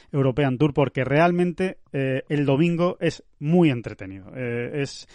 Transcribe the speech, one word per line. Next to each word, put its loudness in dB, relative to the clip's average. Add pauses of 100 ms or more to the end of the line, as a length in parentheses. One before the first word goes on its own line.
(100)
European 0
Tour, 2
porque 0
realmente, 0 (140)
eh, -2
el 0
domingo 2
es -4 (160)
muy 4
entretenido. -8
Eh, -6
es -10